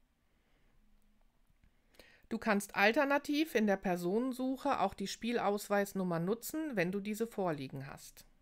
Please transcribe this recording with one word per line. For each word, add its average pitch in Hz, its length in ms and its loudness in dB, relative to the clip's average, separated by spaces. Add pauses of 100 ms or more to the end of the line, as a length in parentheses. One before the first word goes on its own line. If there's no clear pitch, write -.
(2250)
Du 226 80 -2
kannst 202 380 0
alternativ 285 800 4
in 226 100 4
der 196 120 4
Personensuche 247 1000 0
auch 196 140 0
die 196 140 -6
Spielausweisnummer 202 1120 0
nutzen, 277 560 -2
wenn 180 160 2
du 202 80 -4
diese 208 260 -4
vorliegen 143 600 -4
hast. - 400 -18 (140)